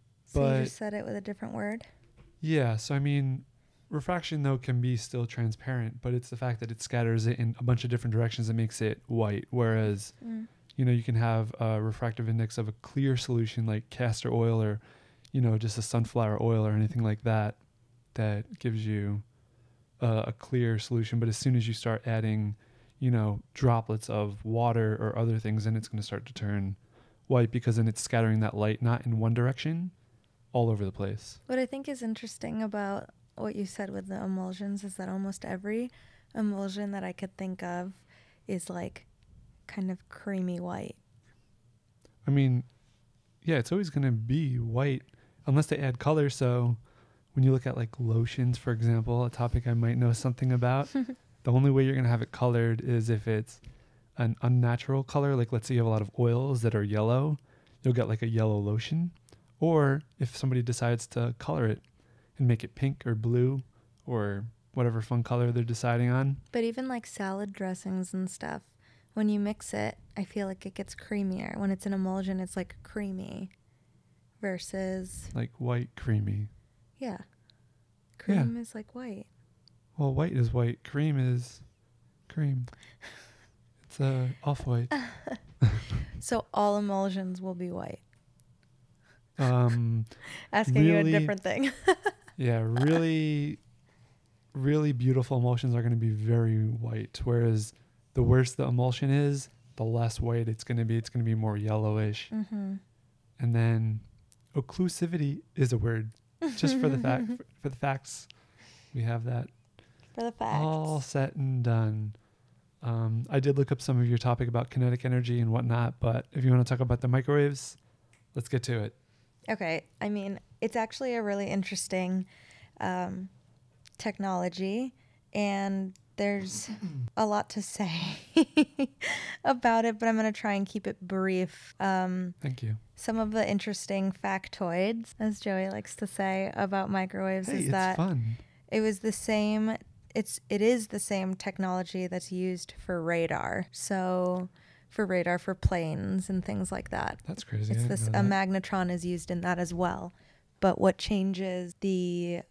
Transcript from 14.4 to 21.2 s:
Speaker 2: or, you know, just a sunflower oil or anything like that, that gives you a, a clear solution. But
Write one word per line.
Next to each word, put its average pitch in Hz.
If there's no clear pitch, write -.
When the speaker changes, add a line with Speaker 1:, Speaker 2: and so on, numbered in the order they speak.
Speaker 2:
or, 104
you 135
know, 113
just 110
a -
sunflower 113
oil 113
or 107
anything 107
like 107
that, 110
that 107
gives 110
you 104
a, 113
a 113
clear 117
solution. 117
But 113